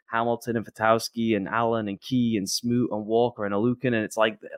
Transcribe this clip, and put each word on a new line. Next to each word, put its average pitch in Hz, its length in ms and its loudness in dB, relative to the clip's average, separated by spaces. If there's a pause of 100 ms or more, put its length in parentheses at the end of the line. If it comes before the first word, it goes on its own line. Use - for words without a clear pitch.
Hamilton 117 500 -2
and 107 100 -4
Vitowski 113 720 2
and 95 100 -2
Allen 113 400 0
and 98 140 -6
Key 120 360 0
and 95 140 -2
Smoot 120 400 0
and 107 160 -4
Walker 113 380 0
and 101 100 -2
Alukin, 123 400 0
and 110 100 0
it's - 120 -10
like, 110 240 2 (180)